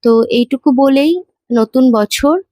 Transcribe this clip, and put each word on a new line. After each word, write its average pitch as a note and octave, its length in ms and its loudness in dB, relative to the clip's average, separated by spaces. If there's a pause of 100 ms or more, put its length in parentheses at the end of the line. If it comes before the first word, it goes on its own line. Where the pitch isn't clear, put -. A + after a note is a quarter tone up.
তো A3+ 220 2
এইটুকু A#3+ 480 -2
বলেই C#4 500 0 (300)
নতুন A#3+ 400 0
বছর C#4 500 -2 (100)